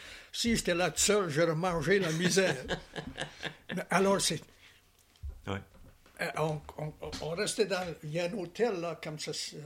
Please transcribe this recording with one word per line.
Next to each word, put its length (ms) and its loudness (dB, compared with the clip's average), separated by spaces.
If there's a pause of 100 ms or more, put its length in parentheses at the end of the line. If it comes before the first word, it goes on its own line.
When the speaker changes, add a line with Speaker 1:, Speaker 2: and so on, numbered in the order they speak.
(320)
Speaker 1:
Si 240 2
j'étais 200 2
là 160 2
tout 80 -2
seul, 300 4
j'aurais 260 4
mangé 440 2
la 140 2
misère. 420 4 (640)
Speaker 2:
<laughs> 560 -10
Speaker 1:
Mais 140 -4
alors, 320 4
c'est 200 0 (1080)
Speaker 2:
Ouais. 120 -4 (600)
Speaker 1:
Euh, 160 -2
on, 240 -2 (160)
on, 160 -8 (280)
on 100 -4
restait 340 0
dans, 180 -2 (200)
il 80 -10
y 80 -2
a 60 0
un 80 -4
hôtel, 460 -2
là, 240 -4
comme 160 -8
ça, 140 -6
je 320 -8